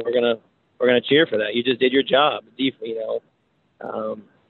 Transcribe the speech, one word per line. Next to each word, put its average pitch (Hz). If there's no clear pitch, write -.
we're 120
gonna, 120
we're 123
gonna 123
cheer 151
for 110
that. 107
You 120
just 123
did 127
your 135
job. 127
Def-, 131
you 113
know, 110
um, 110